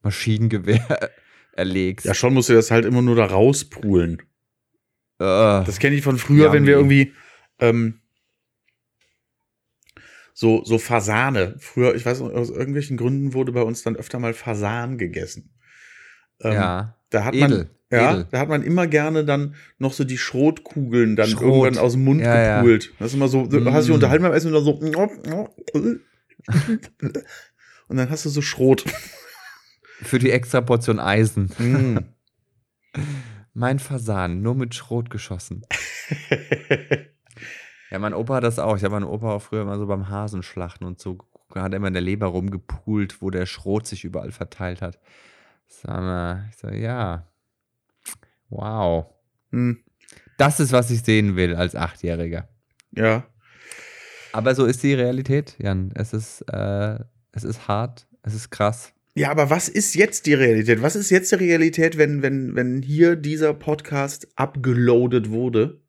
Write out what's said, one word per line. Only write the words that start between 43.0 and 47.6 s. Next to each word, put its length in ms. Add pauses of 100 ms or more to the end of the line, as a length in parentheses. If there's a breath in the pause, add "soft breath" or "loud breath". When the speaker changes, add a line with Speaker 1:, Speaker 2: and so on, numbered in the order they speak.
Speaker 1:
wo 80
der 160
Schrot 400
sich 180
überall 280
verteilt 500
hat. 180 (680 soft breath)
Sag 340
mal, 480
ich 80
so, 120
„Ja. 580 (1200)